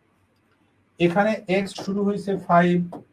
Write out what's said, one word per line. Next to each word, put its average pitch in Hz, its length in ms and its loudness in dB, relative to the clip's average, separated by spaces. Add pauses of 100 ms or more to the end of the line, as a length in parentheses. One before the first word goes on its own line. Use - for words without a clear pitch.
(1000)
এখানে 202 480 2
এক্স 196 380 -2
শুরু 202 180 -2
হইছে 202 340 -2
ফাইভ, 175 580 2 (180)